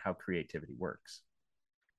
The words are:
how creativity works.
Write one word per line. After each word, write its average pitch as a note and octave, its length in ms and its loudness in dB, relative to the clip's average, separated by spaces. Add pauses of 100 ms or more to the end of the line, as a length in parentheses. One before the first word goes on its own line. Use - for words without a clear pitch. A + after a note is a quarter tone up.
how F#2+ 100 4
creativity D#2+ 640 0
works. - 440 -4 (760)